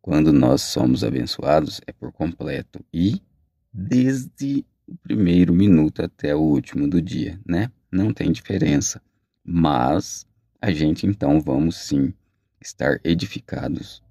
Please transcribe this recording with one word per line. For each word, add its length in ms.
quando 300
nós 300
somos 400
abençoados 840
é 60
por 200
completo 800
e 300
desde 920
o 100
primeiro 560
minuto 500
até 320
o 60
último 460
do 140
dia, 460
né? 240
Não 220
tem 180
diferença, 680
mas 800
a 120
gente 340
então 340
vamos 360
sim 360
estar 440
edificados 1080